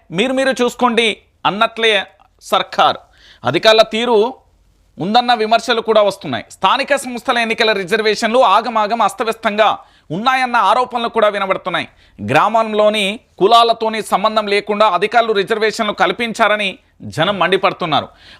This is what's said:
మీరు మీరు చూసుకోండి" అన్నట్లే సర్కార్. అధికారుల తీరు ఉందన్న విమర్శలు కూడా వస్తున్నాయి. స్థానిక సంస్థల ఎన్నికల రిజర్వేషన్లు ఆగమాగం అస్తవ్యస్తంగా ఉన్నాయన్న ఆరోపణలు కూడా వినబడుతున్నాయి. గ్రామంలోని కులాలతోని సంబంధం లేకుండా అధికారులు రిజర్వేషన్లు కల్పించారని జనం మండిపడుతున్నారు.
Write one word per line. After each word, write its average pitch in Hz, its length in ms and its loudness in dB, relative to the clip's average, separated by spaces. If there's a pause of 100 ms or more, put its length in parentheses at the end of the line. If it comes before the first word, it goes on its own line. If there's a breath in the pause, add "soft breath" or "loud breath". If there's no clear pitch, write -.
(120)
మీరు 220 220 0
మీరు 262 160 0
చూసుకోండి" 233 680 0 (280)
అన్నట్లే 214 600 -2 (360)
సర్కార్. 185 560 0 (480 soft breath)
అధికారుల 220 360 4
తీరు 220 520 0 (640)
ఉందన్న 240 340 0
విమర్శలు 226 480 0
కూడా 220 200 2
వస్తున్నాయి. 165 500 -2
స్థానిక 254 440 0
సంస్థల 247 420 -4
ఎన్నికల 226 340 0
రిజర్వేషన్లు 214 680 -2
ఆగమాగం 226 600 2
అస్తవ్యస్తంగా 214 760 0 (340 soft breath)
ఉన్నాయన్న 247 440 -2
ఆరోపణలు 233 520 0
కూడా 226 200 0
వినబడుతున్నాయి. 185 640 -4 (320 soft breath)
గ్రామంలోని 208 960 0 (180)
కులాలతోని 226 640 2
సంబంధం 208 460 -2
లేకుండా 202 400 0
అధికారులు 214 460 0
రిజర్వేషన్లు 208 600 -2
కల్పించారని 208 840 -2 (240)
జనం 170 380 -2
మండిపడుతున్నారు. 170 680 0 (320 loud breath)